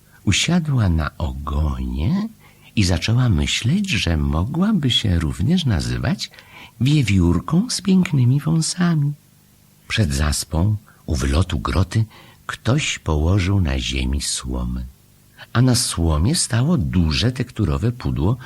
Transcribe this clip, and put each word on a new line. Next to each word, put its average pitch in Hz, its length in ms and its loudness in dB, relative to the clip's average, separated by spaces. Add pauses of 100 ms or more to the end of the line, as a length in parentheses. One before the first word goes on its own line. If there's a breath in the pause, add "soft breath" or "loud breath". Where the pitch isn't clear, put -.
(240 soft breath)
Usiadła 139 680 2
na 78 280 0
ogonie 71 1080 -2 (480 loud breath)
i 107 80 2
zaczęła 117 460 2
myśleć, 117 600 0
że 90 280 0
mogłaby 131 720 0
się 87 280 2
również 104 460 0
nazywać 73 640 -2 (500 loud breath)
wiewiórką 117 880 2
z - 120 -6
pięknymi 143 580 2
wąsami. 160 720 0 (760)
Przed 82 260 0
zaspą, 78 640 0 (280 loud breath)
u 80 100 -2
wylotu 71 440 0
groty, 107 460 0 (400 loud breath)
ktoś - 540 -2
położył 87 600 2
na 65 180 0
ziemi 65 420 -2
słomę, 62 640 -6 (680 loud breath)
a 117 80 2
na 127 140 4
słomie 85 600 0
stało 143 420 0
duże 82 540 0
tekturowe 104 600 -2
pudło 87 540 -2